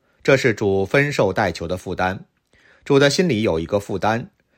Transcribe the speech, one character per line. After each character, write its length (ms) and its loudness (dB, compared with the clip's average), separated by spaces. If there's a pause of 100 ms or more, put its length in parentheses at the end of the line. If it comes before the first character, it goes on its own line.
(240)
这 140 6
是 160 0
主 320 0
分 260 0
受 220 0
代 180 0
求 160 -8
的 100 -6
负 180 -10
担。 300 -4 (600)
主 120 4
的 120 6
心 180 0
里 140 0
有 180 0
一 60 -4
个 140 -2
负 180 -6
担， 320 -2 (280)